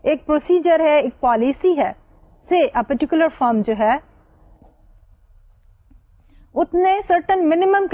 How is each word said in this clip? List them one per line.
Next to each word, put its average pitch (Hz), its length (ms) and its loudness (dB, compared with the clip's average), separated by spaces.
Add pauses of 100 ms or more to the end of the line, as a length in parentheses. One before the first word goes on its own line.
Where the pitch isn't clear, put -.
ایک - 240 -2
پروسیجر 320 540 0
ہے، 302 200 2
ایک - 200 -6
پالیسی 269 580 0
ہے، - 140 -2 (560)
سے 349 160 2
a 240 180 -2 (100)
particular 320 360 -2 (140)
firm 226 240 0
جو 220 120 -4
ہے 226 340 -2 (2500)
اتنے 359 360 0 (220)
certain 349 340 0
minimum 381 480 2